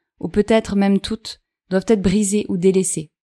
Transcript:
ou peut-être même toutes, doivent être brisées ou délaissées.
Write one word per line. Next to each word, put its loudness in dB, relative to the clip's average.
ou -8
peut-être 0
même 2
toutes, -12
doivent -2
être 2
brisées 0
ou -4
délaissées. 0